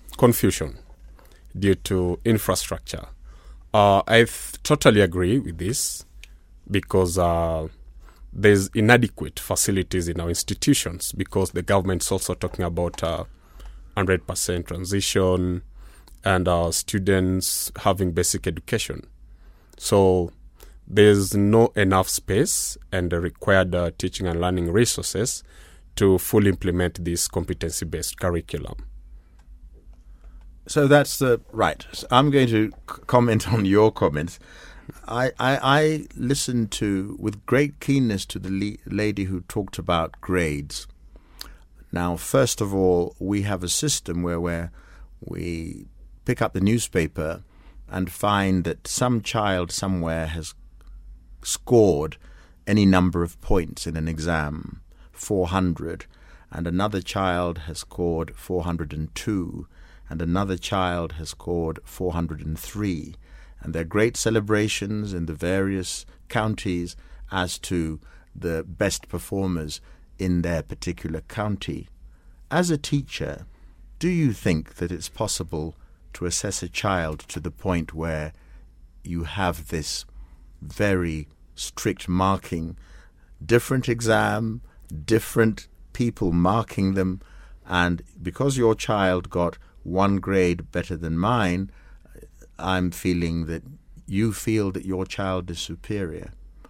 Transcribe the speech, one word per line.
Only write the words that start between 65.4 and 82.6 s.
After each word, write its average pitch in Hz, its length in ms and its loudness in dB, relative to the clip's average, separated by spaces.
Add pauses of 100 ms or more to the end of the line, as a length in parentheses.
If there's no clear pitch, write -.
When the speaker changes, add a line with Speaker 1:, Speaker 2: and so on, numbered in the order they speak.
Speaker 2:
counties 98 680 -2 (340)
as 92 280 -2
to 80 420 -4 (340)
the 82 320 -4
best 92 420 -4
performers 87 720 -6 (380)
in 90 240 0
their 85 200 -2
particular 80 600 -8
county. - 680 -6 (600)
As 170 200 2
a 156 80 0
teacher, 73 680 -6 (520)
do 170 100 -2
you 165 240 2
think 85 440 -2
that 85 140 -4
it's 85 180 -8
possible 82 680 -6 (380)
to - 140 -6
assess 95 360 -4
a 90 60 -8
child 85 520 -2
to - 180 -12
the 82 140 -8
point 87 420 -4
where 78 380 -4 (720)
you 85 200 -4
have 87 440 -4
this - 360 -6 (560)
very 82 680 -2 (260)
strict - 540 -6
marking, 90 680 0 (680)